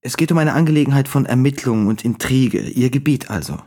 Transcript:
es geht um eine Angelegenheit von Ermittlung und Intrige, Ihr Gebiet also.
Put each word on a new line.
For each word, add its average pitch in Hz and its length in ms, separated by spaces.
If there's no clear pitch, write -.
es - 160
geht 160 140
um 170 60
eine 151 160
Angelegenheit 143 540
von 135 180
Ermittlung 127 640
und 107 160
Intrige, 120 560
Ihr 127 300
Gebiet 139 400
also. 76 380